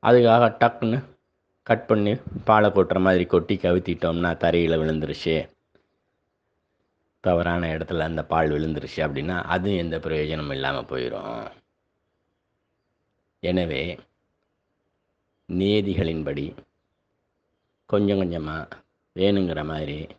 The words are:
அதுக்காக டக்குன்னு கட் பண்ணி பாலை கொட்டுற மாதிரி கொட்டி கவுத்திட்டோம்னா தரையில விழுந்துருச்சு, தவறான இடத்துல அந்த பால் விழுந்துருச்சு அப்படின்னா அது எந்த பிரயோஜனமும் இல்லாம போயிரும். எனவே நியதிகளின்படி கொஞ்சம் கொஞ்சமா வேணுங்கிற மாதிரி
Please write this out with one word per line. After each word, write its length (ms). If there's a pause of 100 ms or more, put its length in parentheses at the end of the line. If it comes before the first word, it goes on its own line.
அதுக்காக 400 (140)
டக்குன்னு 420 (680)
கட் 200
பண்ணி 240 (320)
பாலை 260
கொட்டுற 300
மாதிரி 260
கொட்டி 300
கவுத்திட்டோம்னா 800
தரையில 400
விழுந்துருச்சு, 580 (1900)
தவறான 440
இடத்துல 320
அந்த 260
பால் 260
விழுந்துருச்சு 460
அப்படின்னா 440
அது 340
எந்த 220
பிரயோஜனமும் 540
இல்லாம 300
போயிரும். 540 (2000)
எனவே 400 (1700)
நியதிகளின்படி 960 (1400)
கொஞ்சம் 320
கொஞ்சமா 360 (580)
வேணுங்கிற 500
மாதிரி 340 (200)